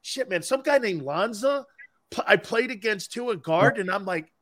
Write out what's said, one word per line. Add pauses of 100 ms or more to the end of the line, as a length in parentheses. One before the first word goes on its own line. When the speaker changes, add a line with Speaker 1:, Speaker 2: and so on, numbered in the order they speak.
Speaker 1:
"Shit,
man,
some
guy
named
Lanza (460)
pl-,
I
played
against
too,
a
guard,"
Speaker 2:
Chuck
Speaker 1:
and
I'm
like (100)